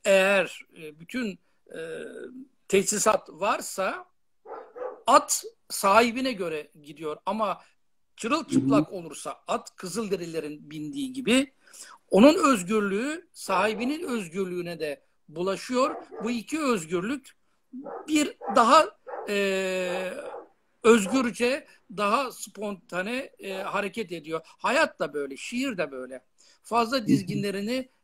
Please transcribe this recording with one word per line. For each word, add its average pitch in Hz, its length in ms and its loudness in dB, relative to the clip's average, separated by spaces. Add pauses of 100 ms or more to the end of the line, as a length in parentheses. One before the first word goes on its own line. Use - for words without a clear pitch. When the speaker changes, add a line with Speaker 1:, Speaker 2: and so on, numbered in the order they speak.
Speaker 1:
eğer, 190 560 4 (220)
e, 151 180 -16
bütün, 202 380 -6 (280)
e, - 120 -14 (920)
teçhizat 202 600 2
varsa 226 760 -4 (1000)
at 294 380 4 (260)
sahibine 233 600 4
göre 165 360 -6 (140)
gidiyor. 151 340 -10 (100)
Ama 202 340 -2 (560)
çırılçıplak 214 720 2
Speaker 2:
Hı - 40 -18
hı. 208 40 -8
Speaker 1:
olursa 151 400 -12 (120)
at, 226 280 -4
Kızılderililerin 165 920 -6
bindiği 147 420 -8
gibi, 262 400 2 (580)
onun 285 420 8
özgürlüğü 214 800 -2
sahibinin 214 680 -2
özgürlüğüne 180 800 -6
de 147 200 -6 (280)
bulaşıyor. 196 680 -2 (300)
Bu 226 60 -2
iki 247 300 -4
özgürlük 214 760 -2 (720)
bir 302 280 2 (200)
daha, 262 280 8 (440)
e, 190 840 -2 (680)
özgürce, 240 840 4 (300)
daha 214 360 0
spontane, 202 1040 -8
e, 190 160 -10
hareket 190 580 -4
ediyor. 160 320 -6
Hayat - 560 0
da 151 140 -2
böyle, 139 220 -6
şiir 214 420 -4
de 156 140 -2
böyle. 127 280 -10 (420)
Fazla 233 360 0
Speaker 2:
Hı 240 40 -4
hı. 208 40 -8
Speaker 1:
dizginlerini, 202 840 0 (160)